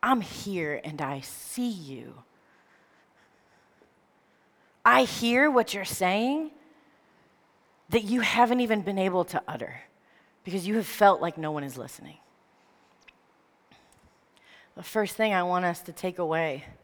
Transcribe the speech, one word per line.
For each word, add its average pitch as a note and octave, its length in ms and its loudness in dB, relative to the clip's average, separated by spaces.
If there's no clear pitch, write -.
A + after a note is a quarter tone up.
I'm B3 200 4
here E3+ 600 -6
and D3+ 200 -6
I C#3 180 -6
see - 480 -6
you. C3+ 460 -12
I C4 200 6
hear A#3+ 480 4
what A#3 240 2
you're G3 100 -6
saying, A#3+ 640 0
that A3+ 140 2
you A3+ 180 0
haven't A#3+ 380 4
even A3 220 2
been G3 160 -2
able F#3 280 2
to F#3 220 -4
utter A#2+ 340 -10
because F3+ 240 -6
you G#3+ 80 0
have A3 120 0
felt G3+ 340 6
like D#3+ 160 -2
no D#3 140 -4
one D3+ 120 -4
is C3+ 140 -10
listening. - 400 -16
The F3+ 80 -16
first G#3+ 320 -2
thing A3 180 2
I F3+ 100 2
want F3+ 220 0
us E3+ 160 -2
to E3+ 100 -14
take F3+ 280 -6
away D#3+ 440 -2